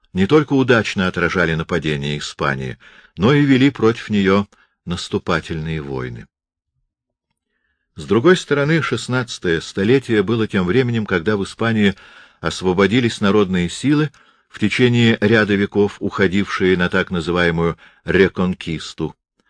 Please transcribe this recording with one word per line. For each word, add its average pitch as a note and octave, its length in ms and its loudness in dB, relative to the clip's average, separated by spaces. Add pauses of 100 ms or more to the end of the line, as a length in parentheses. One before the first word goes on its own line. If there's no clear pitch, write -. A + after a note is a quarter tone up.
(140)
не F#2+ 120 2
только C#3+ 280 2
удачно A#2+ 540 2
отражали E2+ 460 0
нападения D2+ 640 -4
Испании, C2+ 600 -6 (400)
но G#2+ 160 4
и D3 100 4
вели C3+ 280 4
против A2+ 380 0
неё G2+ 380 2 (380)
наступательные E2 960 -4
войны. B1+ 460 -10 (1700)
С D#2 100 -14
другой A#2+ 320 2
стороны, C#3+ 440 0
шестнадцатое A#2+ 800 -4
столетие A2 640 0
было A2 240 0
тем F#2+ 180 0
временем, A#2 400 0
когда F#2+ 300 0
в G2 80 -4
Испании G#2+ 500 0 (460)
освободились G2 800 0
народные F#2+ 500 0
силы, D3 420 -2 (380)
в - 100 -20
течение A#2+ 600 2
ряда G#2 360 2
веков G2+ 440 0
уходившие F#2+ 800 0
на F2+ 100 0
так F#2 220 -2
называемую E2+ 680 0 (300)
«реконкисту» — F2 1080 -2 (340)